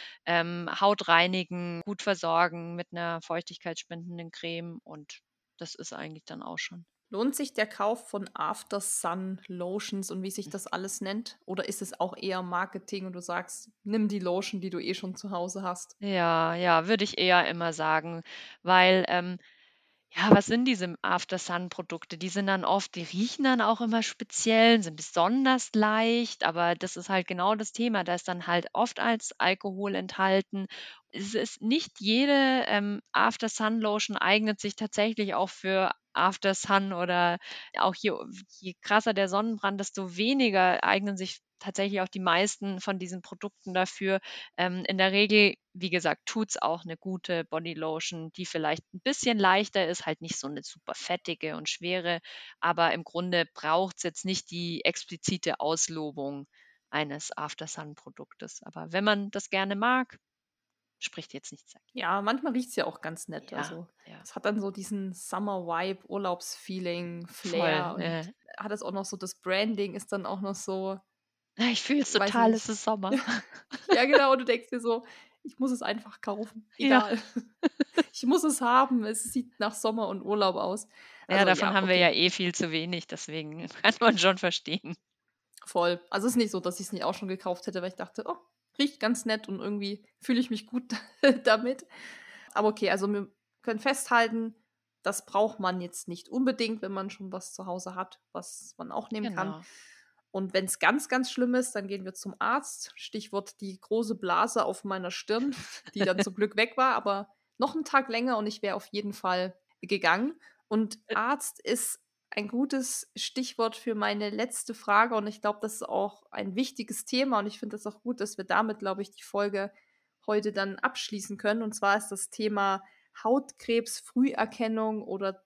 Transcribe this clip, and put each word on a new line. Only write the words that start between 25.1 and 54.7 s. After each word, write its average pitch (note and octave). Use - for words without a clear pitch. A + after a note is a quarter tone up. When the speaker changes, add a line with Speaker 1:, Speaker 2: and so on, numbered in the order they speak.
Speaker 1:
leicht, A3+
aber E3+
das F3+
ist F3
halt F#3
genau F#3
das G#3+
Thema. A3+
Da F3+
ist -
dann F3
halt F3
oft -
als A3+
Alkohol F#3+
enthalten. F#3+
Es G3+
ist -
nicht C4
jede, C4
ähm, G3+
After-Sun-Lotion A3
eignet G#3+
sich G3+
tatsächlich G#3+
auch F#3
für F#3+
After-Sun G3
oder F3
auch F#3
je, G#3
je F#3
krasser G#3+
der G3
Sonnenbrand, G3+
desto F#3+
weniger G#3+
eignen G3
sich F#3
tatsächlich G3
auch F#3
die G3
meisten F#3
von F#3+
diesen F3+
Produkten -
dafür. F#3+
Ähm, F3+
in G3
der F#3+
Regel, G#3
wie F3+
gesagt, E3
tut's -
auch E3+
'ne E3
gute F3+
Bodylotion, D#3+
die F#3
vielleicht D#3+
'n F3+
bisschen B3
leichter G3
ist, -
halt D#3+
nicht E3
so C3+
'ne C#3+
super -
fettige D#3+
und D#3
schwere, F3
aber E3+
im E3
Grunde F3
braucht's F3
jetzt E3+
nicht F#3+
die E3+